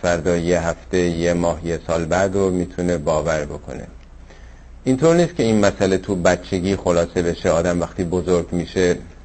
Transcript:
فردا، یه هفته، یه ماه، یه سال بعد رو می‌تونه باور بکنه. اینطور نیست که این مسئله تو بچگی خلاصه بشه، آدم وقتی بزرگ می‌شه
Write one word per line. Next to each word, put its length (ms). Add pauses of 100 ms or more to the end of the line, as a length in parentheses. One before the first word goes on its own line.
فردا، 360
یه 300
هفته، 300
یه 360
ماه، 320
یه 220
سال 180
بعد 300
رو 140
می‌تونه 480
باور 480
بکنه. 420 (960)
اینطور 320
نیست 200
که 80
این 220
مسئله 320
تو 180
بچگی 600
خلاصه 460
بشه، 280
آدم 320
وقتی 220
بزرگ 480
می‌شه 460 (280)